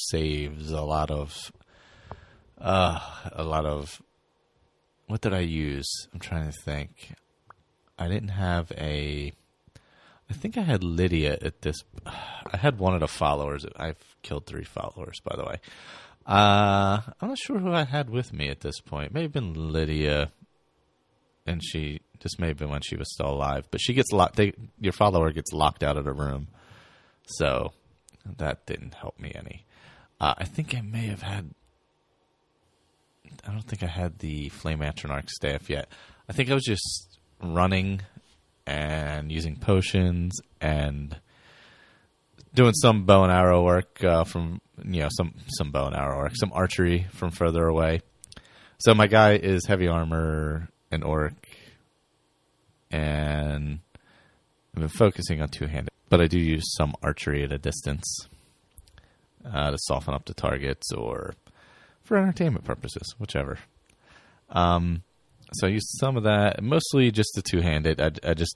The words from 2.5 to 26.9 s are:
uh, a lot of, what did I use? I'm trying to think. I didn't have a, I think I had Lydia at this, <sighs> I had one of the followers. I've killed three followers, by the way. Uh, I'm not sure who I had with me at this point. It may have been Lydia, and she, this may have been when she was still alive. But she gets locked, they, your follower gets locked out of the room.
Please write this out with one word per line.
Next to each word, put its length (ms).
uh, 400
a 140
lot 220
of, 340
what 140
did 140
I 60
use? 720
I'm 60
trying 300
to 140
think. 500
I 100
didn't 200
have 440
a, 640
I 20
think 240
I 60
had 200
Lydia 600
at 180
this, 160
<sighs> 140
I 500
had 220
one 160
of 60
the 60
followers. 600
I've 260
killed 240
three 180
followers, 580
by 140
the 80
way. 160
Uh, 760
I'm 60
not 100
sure 200
who 140
I 120
had 260
with 240
me 160
at 100
this 200
point. 260
It 80
may 80
have 100
been 400
Lydia, 580
and 180
she, 380
this 180
may 100
have 100
been 100
when 140
she 140
was 180
still 160
alive. 400
But 100
she 140
gets 180
locked, 240
they, 160
your 140
follower 400
gets 220
locked 280
out 140
of 80
the 80
room. 360